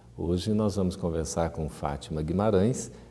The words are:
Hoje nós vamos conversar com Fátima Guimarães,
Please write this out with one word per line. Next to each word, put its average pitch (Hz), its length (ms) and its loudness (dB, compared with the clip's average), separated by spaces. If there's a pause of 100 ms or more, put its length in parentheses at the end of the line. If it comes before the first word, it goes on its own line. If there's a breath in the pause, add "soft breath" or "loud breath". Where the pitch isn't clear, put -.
(140)
Hoje 90 380 0
nós 107 240 2
vamos 92 200 0
conversar 82 520 0
com 78 180 -4
Fátima 76 540 -4
Guimarães, 98 720 2 (180 loud breath)